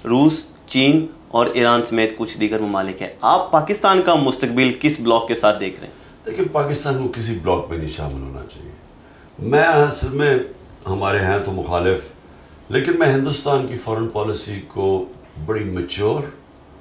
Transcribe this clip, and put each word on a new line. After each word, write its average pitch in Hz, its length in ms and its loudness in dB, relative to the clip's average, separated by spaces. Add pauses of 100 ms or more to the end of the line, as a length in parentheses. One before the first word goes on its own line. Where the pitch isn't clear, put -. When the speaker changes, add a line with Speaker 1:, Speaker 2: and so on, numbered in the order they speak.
Speaker 1:
रूस, 143 440 2 (180)
चीन 143 420 4 (220)
और 120 240 2
ईरान 120 260 4
समेत 113 360 0
कुछ 113 180 -6
दीगर 107 260 0
ममालिक 95 380 -4
हैं। 92 240 -12
आप - 280 2
पाकिस्तान 190 500 2
का 175 120 4
मुस्तकबिल 131 680 2
किस 147 180 0
ब्लॉक 117 280 2
के 117 60 0
साथ 107 240 2
देख 95 180 -6
रहे - 100 -16
हैं? - 80 -20 (320)
Speaker 2:
देखिए, 113 180 -4
पाकिस्तान 143 580 -2
को 127 60 -2
किसी 113 260 -4
ब्लॉक 85 360 -2
में 85 80 -6
नहीं 78 100 -6
शामिल 71 340 -8
होना 67 180 -12
चाहिए। - 300 -18 (720)
मैं 139 240 4
असल 147 440 2
में, 139 420 0 (380)
हमारे 95 300 -2
हैं 95 260 0
तो 95 80 -4
मुखालिफ, 87 600 -2 (580)
लेकिन 156 280 2
मैं 147 140 4
हिंदुस्तान 135 540 0
की 120 100 -8
foreign 113 320 -4
policy 104 480 -4
को 95 580 -2 (320)
बड़ी 107 180 -2
mature 101 720 -4 (420)